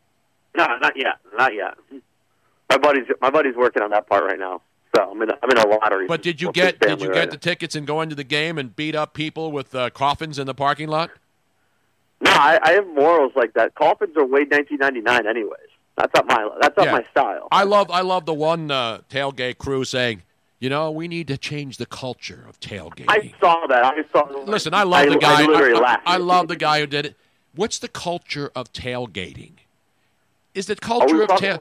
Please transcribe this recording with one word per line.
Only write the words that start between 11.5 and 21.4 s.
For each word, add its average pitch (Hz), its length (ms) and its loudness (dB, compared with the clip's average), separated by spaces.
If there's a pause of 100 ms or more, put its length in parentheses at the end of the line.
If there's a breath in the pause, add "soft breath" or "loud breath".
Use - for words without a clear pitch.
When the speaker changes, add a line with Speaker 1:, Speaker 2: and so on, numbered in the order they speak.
Speaker 1:
No, 180 120 2
I, 156 280 4
I 160 120 4
have 196 160 2
morals 151 480 4
like 120 180 0
that. 113 220 0
Coffins 165 400 0
are 147 100 4
way 139 240 2
nineteen 147 280 0
ninety-nine 123 480 0
anyways. 110 300 -4 (400)
That's - 180 -2
not 147 120 4
my, 110 220 0 (120)
that's 143 160 2
not 185 100 4
Speaker 2:
Yeah. 127 60 2
Speaker 1:
my 120 200 0
style. 107 400 -2
Speaker 2:
I 180 100 4
love, 202 280 2
I 175 120 0
love 185 240 -2
the 160 80 -2
one, 156 360 -2
uh, 120 280 -2 (100)
tailgate 127 500 -4
crew 135 260 -4
saying, 120 380 -2 (360)
"You 131 100 -4
know, 151 220 -2
we 160 180 -10
need 170 200 -8
to 135 100 -6
change 147 400 -10